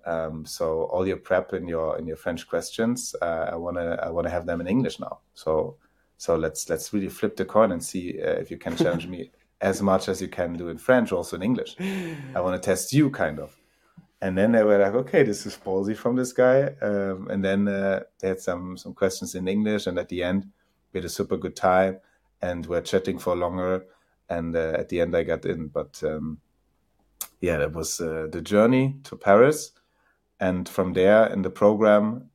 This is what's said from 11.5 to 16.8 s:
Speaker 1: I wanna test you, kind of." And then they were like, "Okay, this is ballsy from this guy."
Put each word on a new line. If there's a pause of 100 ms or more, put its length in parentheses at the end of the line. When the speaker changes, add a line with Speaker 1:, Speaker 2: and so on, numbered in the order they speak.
Speaker 1:
I
wanna
test
you,
kind
of." (640)
And
then
they
were
like,
"Okay,
this
is
ballsy
from
this
guy."